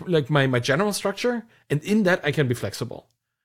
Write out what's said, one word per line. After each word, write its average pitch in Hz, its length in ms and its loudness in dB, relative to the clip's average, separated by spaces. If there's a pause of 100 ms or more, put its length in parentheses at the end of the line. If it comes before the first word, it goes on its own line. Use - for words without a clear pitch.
like, 156 240 0
my, 139 160 4
my 127 140 2
general 185 340 0
structure, 226 500 -2 (240)
and 147 160 -2
in 208 200 2
that 180 200 2
I 147 80 0
can 143 160 0
be 120 60 0
flexible. - 540 -8 (360)